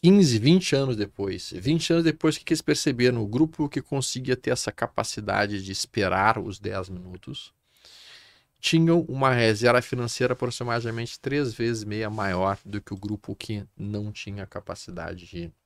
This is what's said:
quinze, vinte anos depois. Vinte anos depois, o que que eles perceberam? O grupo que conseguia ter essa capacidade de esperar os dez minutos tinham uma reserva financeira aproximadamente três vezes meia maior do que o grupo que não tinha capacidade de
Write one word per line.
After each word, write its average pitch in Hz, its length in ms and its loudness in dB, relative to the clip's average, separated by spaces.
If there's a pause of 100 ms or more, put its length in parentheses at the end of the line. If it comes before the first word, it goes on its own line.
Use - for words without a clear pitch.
quinze, 170 380 8
vinte 165 380 4
anos 131 200 0
depois. 98 580 -6
Vinte 151 380 0
anos 165 120 4
depois, 156 320 0
o - 20 -10
que - 60 -16
que - 80 -2
eles 156 100 -2
perceberam? 123 600 2
O 104 40 -2
grupo 147 420 0
que 185 140 -6
conseguia 131 540 -2
ter - 140 -4
essa - 220 -2
capacidade 104 920 -2
de 95 100 -8
esperar 98 680 0
os 98 200 -8
dez 98 300 -6
minutos 92 640 -14 (1080)
tinham 165 420 4
uma 135 300 2
reserva 120 500 4
financeira 123 500 -2
aproximadamente 117 880 -4
três 139 320 -2
vezes 117 320 -2
meia 107 240 -6
maior 98 560 0
do 101 160 -8
que - 140 -12
o - 20 -10
grupo 104 380 -8
que 101 300 -8 (120)
não 104 340 -8
tinha 101 360 -12
capacidade 87 800 -12
de 85 260 -12 (140)